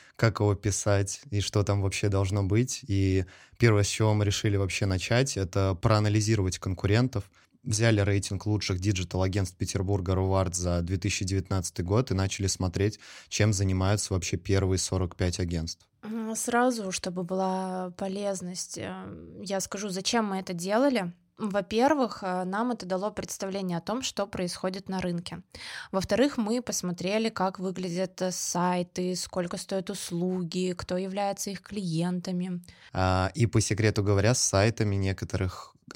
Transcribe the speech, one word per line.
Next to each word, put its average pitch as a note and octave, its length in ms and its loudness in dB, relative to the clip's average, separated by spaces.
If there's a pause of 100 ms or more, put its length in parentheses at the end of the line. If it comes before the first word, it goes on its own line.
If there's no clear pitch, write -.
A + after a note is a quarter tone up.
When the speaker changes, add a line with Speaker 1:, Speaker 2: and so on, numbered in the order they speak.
(160)
Speaker 1:
как A2+ 240 4
его G#2 160 4
писать G2+ 640 0 (100)
и G#2 100 0
что G#2 220 2
там G2 200 2
вообще G2 260 0
должно G2 340 2
быть. G#2+ 460 0
И F#2+ 360 2 (340)
первое, G#2+ 260 6
с - 40 0
чего A2 260 2
мы G#2 100 4
решили G2+ 320 0
вообще G2 300 0
начать, A#2 500 2
это F#2+ 440 0
проанализировать G#2 800 4
конкурентов. G#2 720 0 (320)
Взяли A2 400 2
рейтинг G2+ 420 0
лучших G2+ 340 0
диджитал-агентств F#2 800 0
Петербурга F#2+ 580 0
Рувард F#2+ 400 2
за F2 280 0
две F2+ 160 -2
тысячи G2+ 260 -2
девятнадцатый F#2+ 580 -2
год G2+ 280 2
и F#2+ 40 0
начали F#2+ 320 0
смотреть, F#2+ 540 0 (300)
чем G#2 240 2
занимаются F#2+ 580 2
вообще F#2 240 -2
первые F#2+ 420 2
сорок F2+ 380 -2
пять F2+ 240 0
агентств. E2+ 480 -4 (140)
Speaker 2:
М, A3 340 -6
сразу, A#3 560 0
чтобы F#3 300 -6
была F#3 760 -2
полезность, F#3+ 800 -6
э, F#3 680 -12
я F#3+ 180 -2
скажу, G3+ 280 -6
зачем G3 380 0
мы G3 140 -2
это F#3+ 120 -8
делали. G3 640 2 (240)
Во-первых, A3 840 2
э, F#3 220 -2
нам G#3 260 -2
это A3+ 160 -6
дало F#3+ 240 -2
представление F#3+ 680 -4
о - 20 -6
том, A#3 220 -4
что G3 240 -4
происходит F#3+ 640 -6
на F#3 100 -4
рынке. F3 420 -4 (480)
Во-вторых, G#3 460 2
мы A3+ 260 0
посмотрели, G3 680 -2
как F#3+ 280 -2
выглядят, F3+ 640 -4
э, F#3 80 0
сайты, F3+ 840 -2
сколько F3 400 -6
стоят F#3+ 340 -4
услуги, F3+ 840 -2
кто F3+ 220 -4
является G3 520 -4
их F#3 120 -10
клиентами. F3+ 1000 -2 (300)
Speaker 1:
А, F#2 420 4
и A#2 120 4
по A2 160 4
секрету G#2+ 420 2
говоря, G2+ 300 6
с - 80 0
сайтами G#2 540 4
некоторых F#2+ 800 -2 (220)